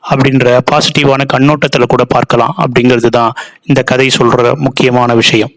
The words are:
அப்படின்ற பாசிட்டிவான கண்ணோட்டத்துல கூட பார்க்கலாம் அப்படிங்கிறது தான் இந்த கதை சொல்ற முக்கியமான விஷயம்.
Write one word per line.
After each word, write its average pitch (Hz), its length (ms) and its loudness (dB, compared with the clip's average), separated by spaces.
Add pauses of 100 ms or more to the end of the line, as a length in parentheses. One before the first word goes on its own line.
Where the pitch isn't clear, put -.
அப்படின்ற 131 500 2 (120)
பாசிட்டிவான 143 500 0 (120)
கண்ணோட்டத்துல 139 540 0
கூட 123 160 0
பார்க்கலாம் 117 540 0
அப்படிங்கிறது 123 480 0
தான் 117 280 0 (300)
இந்த 135 180 0
கதை 127 360 0
சொல்ற 120 380 2
முக்கியமான 127 600 0
விஷயம். 110 420 0